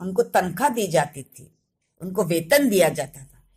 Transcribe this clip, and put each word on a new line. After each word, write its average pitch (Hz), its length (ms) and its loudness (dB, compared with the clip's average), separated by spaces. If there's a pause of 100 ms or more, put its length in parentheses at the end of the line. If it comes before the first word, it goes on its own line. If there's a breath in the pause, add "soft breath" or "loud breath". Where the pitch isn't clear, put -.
उनको 190 220 -2
तनख्वाह 190 460 0
दी 226 200 -2
जाती 147 340 0
थी, - 300 -20 (500)
उनको 185 220 -4
वेतन 170 440 2
दिया 180 200 4
जाता 143 320 -8
था। - 220 -20 (140)